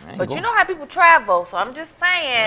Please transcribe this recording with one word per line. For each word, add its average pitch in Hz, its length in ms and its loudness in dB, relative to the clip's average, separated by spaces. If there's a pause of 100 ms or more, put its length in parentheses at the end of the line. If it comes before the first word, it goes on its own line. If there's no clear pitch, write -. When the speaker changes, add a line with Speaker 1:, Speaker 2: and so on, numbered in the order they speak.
Speaker 1:
I - 20 -20
ain't - 100 -14
Speaker 2:
But 185 120 -4
you - 60 -4
Speaker 1:
going. 339 60 -6
Speaker 2:
know 466 120 -2
how 392 100 4
people 311 220 -10
travel, 233 580 4
so 175 140 -8
I'm 233 160 -4
just 311 260 -16
saying. 349 240 0 (220)